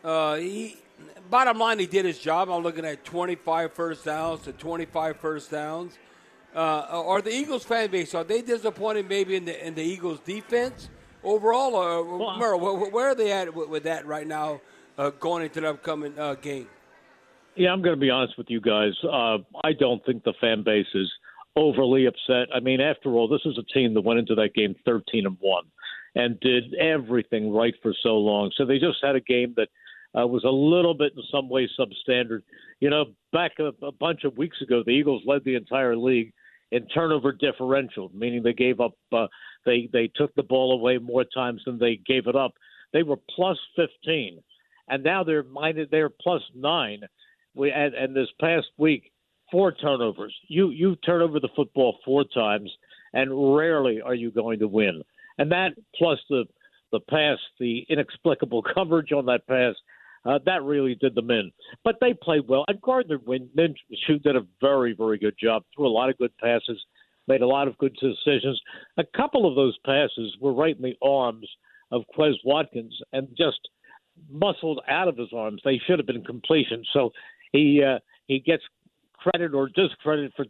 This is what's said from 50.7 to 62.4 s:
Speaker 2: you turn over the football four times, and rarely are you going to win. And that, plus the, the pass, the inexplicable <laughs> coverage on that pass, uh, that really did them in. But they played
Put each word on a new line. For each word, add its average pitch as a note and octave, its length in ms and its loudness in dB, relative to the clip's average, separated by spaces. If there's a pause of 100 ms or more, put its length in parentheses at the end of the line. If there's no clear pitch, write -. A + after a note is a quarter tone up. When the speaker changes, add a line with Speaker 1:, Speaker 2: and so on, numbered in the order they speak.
Speaker 2:
you E3+ 240 2 (100)
turn E3+ 160 2
over D3+ 200 2
the C3 160 -4
football B2+ 480 2
four C3+ 180 2 (100)
times, G#2 380 0 (420)
and C3+ 440 2
rarely C#3+ 440 2
are B2+ 140 -4
you A#2 160 -4
going A2 300 -2
to G#2+ 80 2
win. F#2+ 340 2 (340)
And D3 140 0
that, F3+ 200 2 (260)
plus E3 320 2
the, B2+ 160 0 (480)
the G#2+ 80 -2
pass, D3+ 380 0 (200)
the A#2+ 300 -2
inexplicable C#3 760 0
<laughs> - 120 -4
coverage E3 360 0
on C#3 160 0
that B2 220 0
pass, B2 260 2 (500)
uh, C3+ 200 2
that F3+ 180 0
really C#3 320 0
did A#2+ 220 0
them A#2 160 -2
in. G#2 180 0 (320)
But A3+ 180 0
they B3 220 4
played D3+ 240 0